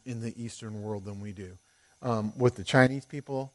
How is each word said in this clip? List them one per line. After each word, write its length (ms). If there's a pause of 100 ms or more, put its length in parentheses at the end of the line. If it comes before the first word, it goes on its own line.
in 160
the 120 (100)
Eastern 380
world 240
than 160
we 100
do. 260 (440)
Um, 360
with 180
the 100
Chinese 400
people, 500